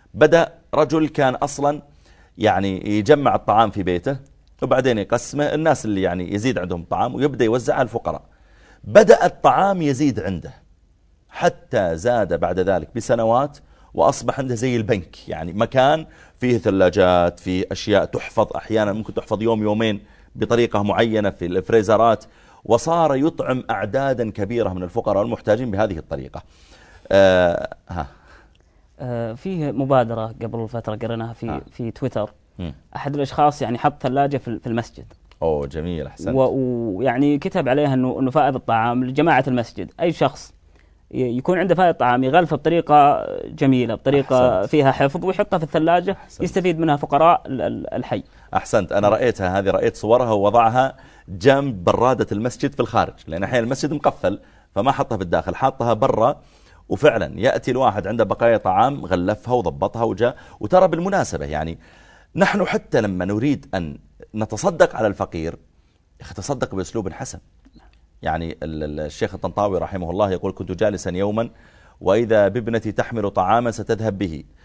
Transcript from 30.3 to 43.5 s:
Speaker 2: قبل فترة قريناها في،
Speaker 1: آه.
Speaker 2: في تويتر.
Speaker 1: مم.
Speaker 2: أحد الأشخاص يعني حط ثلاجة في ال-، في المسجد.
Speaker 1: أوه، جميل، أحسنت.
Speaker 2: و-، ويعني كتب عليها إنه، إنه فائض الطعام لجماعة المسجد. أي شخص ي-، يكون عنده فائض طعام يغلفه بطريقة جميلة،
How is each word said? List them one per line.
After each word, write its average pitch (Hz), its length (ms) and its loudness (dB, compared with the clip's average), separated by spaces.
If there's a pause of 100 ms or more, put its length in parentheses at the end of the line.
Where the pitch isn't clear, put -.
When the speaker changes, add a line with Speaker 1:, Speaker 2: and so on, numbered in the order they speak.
Speaker 2:
قبل 113 280 -8
فترة 113 260 -8
قريناها 113 380 -6
في، 117 160 -10
Speaker 1:
آه. 69 120 -8 (100)
Speaker 2:
في 117 200 -8
تويتر. 113 420 -6 (260)
Speaker 1:
مم. 85 140 -8 (220)
Speaker 2:
أحد 143 200 -6
الأشخاص 147 460 0
يعني 117 160 -2
حط - 240 -2
ثلاجة 139 360 0
في - 100 -14
ال-، 113 120 -6
في - 80 -12
المسجد. 113 380 -6 (360)
Speaker 1:
أوه، 76 260 -2
جميل، 80 400 -6
أحسنت. 98 280 -6
Speaker 2:
و-، 131 180 2
ويعني 123 840 0
كتب 156 320 -2
عليها 139 240 2
إنه، 127 260 0
إنه 131 120 0
فائض 139 240 2
الطعام 120 500 0
لجماعة 135 420 2
المسجد. 120 520 -4
أي 175 120 0
شخص - 420 -4 (580)
ي-، 123 260 -4
يكون 175 220 0
عنده 175 160 0
فائض 170 200 4
طعام 123 280 2
يغلفه 151 320 2
بطريقة 147 680 4 (200)
جميلة، 131 500 2